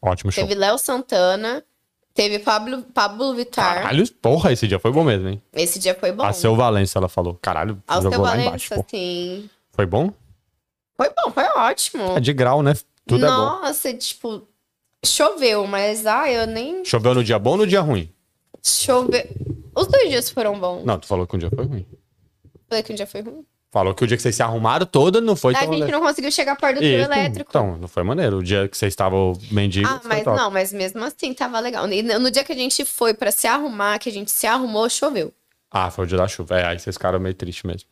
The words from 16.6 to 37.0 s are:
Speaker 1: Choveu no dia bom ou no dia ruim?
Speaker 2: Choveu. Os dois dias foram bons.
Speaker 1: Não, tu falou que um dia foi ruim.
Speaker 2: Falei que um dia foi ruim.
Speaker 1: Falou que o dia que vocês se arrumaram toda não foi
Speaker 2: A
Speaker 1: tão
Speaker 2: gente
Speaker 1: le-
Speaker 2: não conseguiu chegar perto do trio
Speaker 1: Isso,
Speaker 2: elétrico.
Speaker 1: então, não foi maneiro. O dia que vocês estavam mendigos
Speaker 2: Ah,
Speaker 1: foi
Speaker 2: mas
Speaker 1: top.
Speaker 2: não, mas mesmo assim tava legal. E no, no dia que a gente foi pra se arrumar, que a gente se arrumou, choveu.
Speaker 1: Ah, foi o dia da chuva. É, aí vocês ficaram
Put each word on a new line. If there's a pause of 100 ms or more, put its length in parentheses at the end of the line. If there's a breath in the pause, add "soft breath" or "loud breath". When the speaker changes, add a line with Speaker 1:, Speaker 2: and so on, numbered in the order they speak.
Speaker 1:
Choveu
no
dia
bom
ou
no
dia
ruim? (520)
Speaker 2:
Choveu. (520)
Os
dois
dias
foram
bons.
Speaker 1:
Não,
tu
falou
que
um
dia
foi
ruim. (800)
Speaker 2:
Falei
que
um
dia
foi
ruim. (260)
Speaker 1:
Falou
que
o
dia
que
vocês
se
arrumaram
toda
não
foi
Speaker 2:
A
Speaker 1:
tão
Speaker 2:
gente
Speaker 1:
le-
Speaker 2:
não
conseguiu
chegar
perto
do
trio
Speaker 1:
Isso,
Speaker 2:
elétrico.
Speaker 1:
então,
não
foi
maneiro.
O
dia
que
vocês
estavam (180)
mendigos
Speaker 2:
Ah,
Speaker 1:
foi
Speaker 2:
mas
Speaker 1:
top.
Speaker 2:
não,
mas
mesmo
assim
tava
legal.
E
no,
no
dia
que
a
gente
foi
pra
se
arrumar,
que
a
gente
se
arrumou,
choveu. (380)
Speaker 1:
Ah,
foi
o
dia
da
chuva.
É,
aí
vocês
ficaram